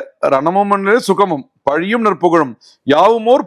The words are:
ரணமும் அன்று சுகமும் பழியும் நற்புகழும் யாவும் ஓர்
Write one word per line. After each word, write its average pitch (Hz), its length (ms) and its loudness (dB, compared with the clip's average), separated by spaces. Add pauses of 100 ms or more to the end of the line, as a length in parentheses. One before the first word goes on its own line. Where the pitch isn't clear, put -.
(200)
ரணமும் 165 500 -2
அன்று 202 300 0
சுகமும் 185 500 -2 (120)
பழியும் 190 420 -2
நற்புகழும் 165 500 0 (280)
யாவும் 202 440 2
ஓர் 254 200 2